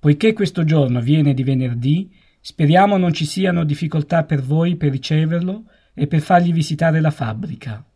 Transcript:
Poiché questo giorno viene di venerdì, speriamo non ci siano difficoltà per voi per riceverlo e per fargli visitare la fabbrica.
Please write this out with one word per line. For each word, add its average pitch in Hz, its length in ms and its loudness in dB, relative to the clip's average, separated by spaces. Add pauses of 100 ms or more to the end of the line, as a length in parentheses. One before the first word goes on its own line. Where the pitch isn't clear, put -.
Poiché 147 320 2
questo 190 320 -2
giorno 143 360 2
viene 143 320 2
di 131 120 -2
venerdì, 131 680 -2 (280)
speriamo 180 560 2
non 180 160 2
ci 160 120 -4
siano 175 380 -2
difficoltà 156 600 -2
per 143 180 -2
voi 160 320 0
per 156 160 0
riceverlo 170 760 -2 (280)
e 143 140 -2
per 156 140 0
fargli 175 300 2
visitare 160 460 0
la 156 140 0
fabbrica. 113 720 -8 (120)